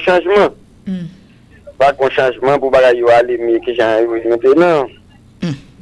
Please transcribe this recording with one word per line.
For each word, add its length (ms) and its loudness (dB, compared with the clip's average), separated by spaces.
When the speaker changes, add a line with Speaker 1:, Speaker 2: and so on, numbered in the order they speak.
Speaker 1:
chanjman. 480 0
Speaker 2:
Mm. 180 -10
Speaker 1:
Pa 180 2
gon 180 -2
chanjman 460 -2
pou 120 -2
bagay 280 4
yo 140 2
ale, 260 0
men 240 0
ke 120 -6
jan 280 0
yo, 180 -4
yo 180 -2
te 180 2
nan. 280 0
Speaker 2:
Mm. 140 -6